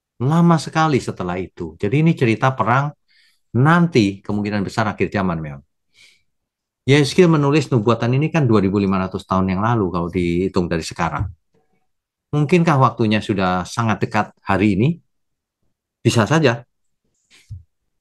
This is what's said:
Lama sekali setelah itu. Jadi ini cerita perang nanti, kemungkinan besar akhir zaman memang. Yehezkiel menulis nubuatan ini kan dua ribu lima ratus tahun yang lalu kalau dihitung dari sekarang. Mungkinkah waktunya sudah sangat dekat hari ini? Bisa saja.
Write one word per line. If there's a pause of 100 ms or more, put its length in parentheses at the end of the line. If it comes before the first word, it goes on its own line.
(200)
Lama
sekali
setelah
itu.
Jadi
ini
cerita
perang (640)
nanti,
kemungkinan
besar
akhir
zaman
memang. (1200)
Yehezkiel
menulis
nubuatan
ini
kan
dua
ribu
lima
ratus
tahun
yang
lalu
kalau
dihitung
dari
sekarang. (1000)
Mungkinkah
waktunya
sudah
sangat
dekat (100)
hari
ini? (1120)
Bisa
saja. (1400)